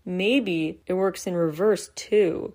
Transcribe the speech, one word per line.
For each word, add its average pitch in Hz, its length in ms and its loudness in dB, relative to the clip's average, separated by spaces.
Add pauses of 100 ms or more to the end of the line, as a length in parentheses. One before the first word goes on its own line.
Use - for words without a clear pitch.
Maybe 185 840 0
it 185 60 -2
works 185 340 -2
in 185 80 -2
reverse 170 600 0
too. - 600 0